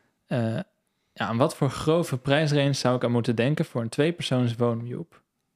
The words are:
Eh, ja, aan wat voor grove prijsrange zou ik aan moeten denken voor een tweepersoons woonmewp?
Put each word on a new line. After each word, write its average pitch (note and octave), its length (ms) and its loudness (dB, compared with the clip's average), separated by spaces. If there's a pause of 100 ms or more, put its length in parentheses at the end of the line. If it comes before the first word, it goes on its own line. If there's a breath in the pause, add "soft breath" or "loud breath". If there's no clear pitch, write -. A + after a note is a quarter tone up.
(280)
Eh, A#2 260 -2 (600)
ja, - 120 -6
aan A2+ 120 -2
wat D#3+ 180 2
voor C#3+ 140 0
grove D#3+ 480 -2
prijsrange C#3+ 560 2
zou B2+ 220 0
ik B2 80 -4
aan A#2+ 80 2
moeten A#2+ 240 2
denken C#3 300 0
voor - 160 -6
een A2+ 80 -4
tweepersoons B2+ 640 0
woonmewp? A#2+ 680 -4 (340)